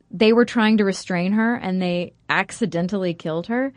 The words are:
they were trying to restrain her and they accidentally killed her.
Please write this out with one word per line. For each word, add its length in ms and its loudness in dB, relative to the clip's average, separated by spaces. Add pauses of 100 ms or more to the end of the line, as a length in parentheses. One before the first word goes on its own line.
(100)
they 220 4
were 140 6
trying 320 4
to 60 2
restrain 480 -2
her 220 2
and 260 -4
they 320 -2 (160)
accidentally 840 -2
killed 320 -6
her. 300 -4